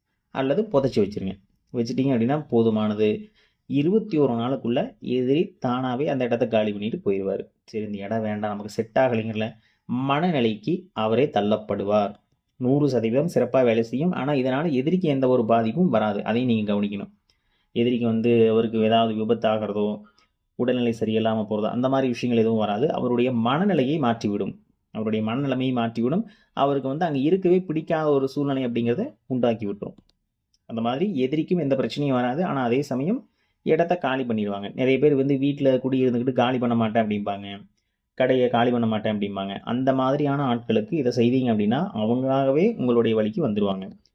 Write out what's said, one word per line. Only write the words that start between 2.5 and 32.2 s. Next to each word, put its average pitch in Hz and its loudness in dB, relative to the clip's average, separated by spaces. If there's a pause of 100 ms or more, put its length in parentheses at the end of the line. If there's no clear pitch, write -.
இருபத்தி 160 0
ஒரு 131 4
நாளுக்குள்ள 123 -2
எதிரி 127 0
தானாவே 127 -2
அந்த 135 -2
இடத்த 120 0
காலி 110 0
பண்ணிட்டு 104 -6
போயிடுவாரு. 98 -4 (180)
"சரி, 107 -8
இந்த 101 -8
இடம் 107 -4
வேண்டாம், 107 -4
நமக்கு 104 -10
செட் - -6
ஆகலைங்கிறல" 113 0 (320)
மனநிலைக்கு 139 -2
அவரே 113 0
தள்ளப்படுவார். 104 0 (420)
நூறு 139 2
சதவீதம் 127 0
சிறப்பா 131 2
வேலை 113 4
செய்யும். 147 -2
ஆனா, 135 -4
இதனால 135 0
எதிரிக்கு 160 0
எந்த 135 2
ஒரு 123 4
பாதிப்பும் 113 2
வராது. 107 0
அதையும் 120 0
நீங்க 107 0
கவனிக்கணும். 101 -4 (600)
எதிரிக்கு 120 0
வந்து 113 4
அவருக்கு 113 2
ஏதாவது 113 2
விபத்து 110 0
ஆகிறதோ, 104 -2 (540)
உடல்நிலை 123 0
சரியில்லாம 110 0
போறதோ, 107 -2
அந்த 123 -2
மாதிரி 135 0
விஷயங்கள் 117 0
எதுவும் 113 2
வராது. 110 0
அவருடைய 123 0
மனநிலையை 147 0
மாற்றிவிடும். 107 -2 (320)
அவருடைய 110 -4
மனநிலைமையை 131 -2
மாற்றிவிடும். 120 0 (280)
அவருக்கு 139 0
வந்து 156 -2
அங்க 147 -2
இருக்கவே 180 2
பிடிக்காத 156 -2
ஒரு 139 2
சூழ்நிலை 139 -2
அப்படிங்கிறத 120 -2 (100)
உண்டாக்கி 117 0
விட்டுரும். 101 -8 (720)
அந்த 113 -6
மாதிரி 143 -2
எதிரிக்கும் 156 0
எந்த 139 2
பிரச்சனையும் 135 -2
வராது. 127 0